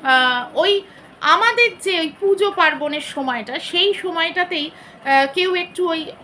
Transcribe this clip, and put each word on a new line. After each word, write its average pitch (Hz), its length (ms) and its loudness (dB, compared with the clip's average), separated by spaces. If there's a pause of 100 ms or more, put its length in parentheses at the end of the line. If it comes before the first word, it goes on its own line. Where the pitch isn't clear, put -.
আহ, 254 540 2
ওই 392 240 2 (400)
আমাদের 453 480 4 (100)
যে 359 200 -2
ওই 320 200 -4
পুজো 392 320 2
পার্বণের 294 500 0
সময়টা, 254 580 -6
সেই 370 340 0
সময়টাতেই, 339 760 -4
আহ, - 640 0
কেউ 370 220 0
একটু 359 340 -2
ওই 320 220 -4 (120)